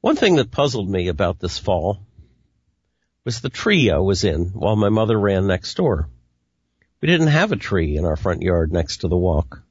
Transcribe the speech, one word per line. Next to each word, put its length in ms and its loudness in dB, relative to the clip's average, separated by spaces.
One 160 0
thing 200 4
that 140 2
puzzled 400 -2
me 180 0
about 300 0
this 200 -6
fall 400 -2
was 160 -6
the 80 -6
tree 420 2
I 60 2
was 260 0
in 260 0
while 280 -2
my 140 2
mother 280 2
ran 280 2
next 320 -4
door. 320 0
We 80 -2
didn't 200 2
have 240 2
a 40 -2
tree 400 -2
in 80 -2
our 120 0
front 260 -4
yard 280 0
next 280 -2
to 100 -4
the 80 0
walk. 540 -2